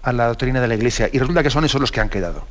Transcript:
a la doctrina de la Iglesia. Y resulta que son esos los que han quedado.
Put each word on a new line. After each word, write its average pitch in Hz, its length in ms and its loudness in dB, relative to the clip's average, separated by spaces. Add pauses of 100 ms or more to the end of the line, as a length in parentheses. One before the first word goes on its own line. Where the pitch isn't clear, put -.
a 127 100 0
la 120 160 2
doctrina 127 320 0
de 123 80 2
la 117 60 0
Iglesia. 113 380 0
Y 139 60 0
resulta 156 240 2
que 139 80 2
son 147 140 2
esos 139 160 0
los - 120 -2
que 113 80 -2
han 104 80 2
quedado. 85 420 -4